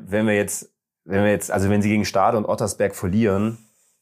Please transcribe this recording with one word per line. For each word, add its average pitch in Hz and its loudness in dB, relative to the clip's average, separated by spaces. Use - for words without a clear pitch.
wenn 107 0
wir 104 2
jetzt, - -4
wenn 98 0
wir 104 4
jetzt, - -2
also 95 0
wenn 104 2
sie 104 2
gegen 104 2
Stade 104 2
und 104 -2
Ottersberg 101 -2
verlieren 104 0